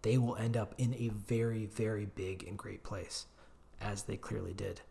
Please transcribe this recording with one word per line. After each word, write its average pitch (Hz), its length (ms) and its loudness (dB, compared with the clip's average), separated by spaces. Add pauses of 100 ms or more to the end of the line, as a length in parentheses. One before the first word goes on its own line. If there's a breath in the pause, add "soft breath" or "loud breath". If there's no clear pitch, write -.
they - 160 6
will 120 180 6
end 117 220 2
up 104 220 0
in 127 160 4
a 117 140 0
very, 110 580 0
very 107 380 0
big 95 380 -4
and 95 140 -6
great 101 260 -8
place, - 440 -6 (520 loud breath)
as 101 240 -2
they - 140 -2
clearly 90 360 -4
did. 98 380 -4